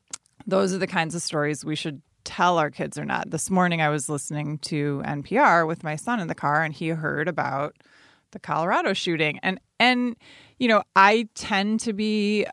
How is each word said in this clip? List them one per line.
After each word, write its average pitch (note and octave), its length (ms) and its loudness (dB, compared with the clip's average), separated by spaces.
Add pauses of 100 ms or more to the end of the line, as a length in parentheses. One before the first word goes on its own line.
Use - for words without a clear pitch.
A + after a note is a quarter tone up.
(460)
those F#3+ 280 2
are F#3+ 40 -2
the F#3 100 -2
kinds E3+ 260 -2
of E3+ 80 -6
stories D3+ 440 -2
we D#3 100 -4
should D3 260 -6 (220)
tell F3+ 360 2
our D3+ 120 0
kids D3+ 260 -8
or D3 60 -6
not. C3+ 280 -4
This D#3+ 180 -4
morning F3+ 320 2
I D3+ 80 4
was D3 180 -2
listening D3 520 -4
to D3 440 -2
N C#3+ 200 -6
P G3 140 -2
R F3+ 280 6
with D#3+ 180 -4
my D#3 140 -4
son A#3+ 240 -4
in E3 80 -6
the D#3+ 60 -6
car, D3+ 280 0
and D#3 100 -4
he D#3+ 160 -6
heard D#3 380 -2
about C#3+ 480 -4 (560)
the F#3+ 80 -16
Colorado F3+ 540 0
shooting. D#3 500 -2
And, F#3 160 -4 (200)
and, B3 360 2 (440)
you B3+ 80 2
know, G#3+ 160 4 (120)
I G#3+ 400 6
tend G#3+ 460 0
to A3+ 120 -4
be, G#3+ 600 0